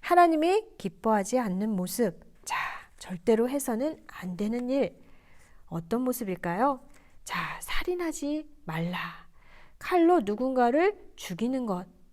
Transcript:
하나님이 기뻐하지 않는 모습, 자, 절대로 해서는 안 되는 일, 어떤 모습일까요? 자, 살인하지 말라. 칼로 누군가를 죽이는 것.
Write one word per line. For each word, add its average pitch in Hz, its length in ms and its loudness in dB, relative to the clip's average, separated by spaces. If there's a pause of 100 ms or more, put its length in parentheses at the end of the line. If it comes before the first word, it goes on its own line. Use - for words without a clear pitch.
하나님이 349 640 4 (100)
기뻐하지 214 600 0
않는 214 320 -2
모습, 180 480 -2 (260)
자, - 120 -4 (420)
절대로 220 500 2
해서는 277 600 -4
안 180 280 -8
되는 233 320 -2
일, 262 320 0 (680)
어떤 170 360 -4
모습일까요? 240 800 -2 (420)
자, - 380 -6
살인하지 311 880 -4 (140)
말라. 170 340 -4 (800)
칼로 339 460 4
누군가를 254 920 2
죽이는 247 500 -4
것. 190 220 -4 (260)